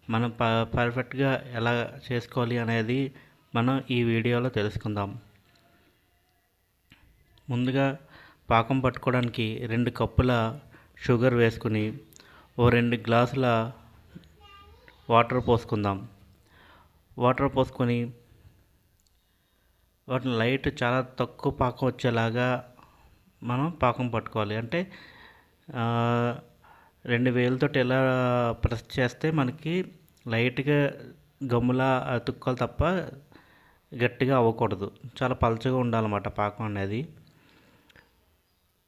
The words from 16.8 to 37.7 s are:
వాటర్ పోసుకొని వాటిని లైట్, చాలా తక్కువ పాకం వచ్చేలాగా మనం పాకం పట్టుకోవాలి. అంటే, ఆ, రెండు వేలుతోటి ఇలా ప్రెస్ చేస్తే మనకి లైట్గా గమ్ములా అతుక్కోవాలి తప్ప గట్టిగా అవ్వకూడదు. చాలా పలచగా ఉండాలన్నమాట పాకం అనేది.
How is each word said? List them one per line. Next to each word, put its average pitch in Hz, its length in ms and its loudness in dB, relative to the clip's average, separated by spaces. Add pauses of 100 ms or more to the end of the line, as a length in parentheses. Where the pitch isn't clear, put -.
వాటర్ 127 380 2
పోసుకొని 120 560 0 (2000)
వాటిని 127 280 -2
లైట్, 131 460 0
చాలా 123 240 0 (120)
తక్కువ 131 320 -4
పాకం 131 360 0
వచ్చేలాగా 123 760 0 (800)
మనం 127 260 -2
పాకం 123 400 0
పట్టుకోవాలి. 110 460 -4
అంటే, 156 360 -4 (840)
ఆ, 117 100 -2 (1200)
రెండు 123 260 2
వేలుతోటి 127 480 2
ఇలా 127 200 2 (640)
ప్రెస్ - 360 -4
చేస్తే 135 320 0
మనకి 156 540 -2 (420)
లైట్గా 131 640 2 (600)
గమ్ములా 127 440 2
అతుక్కోవాలి 123 600 -4
తప్ప 127 240 -2 (1200)
గట్టిగా 127 340 2
అవ్వకూడదు. 110 540 0 (320)
చాలా 131 100 0
పలచగా 120 420 0
ఉండాలన్నమాట 113 520 0
పాకం 104 380 -4
అనేది. 104 420 -4 (1800)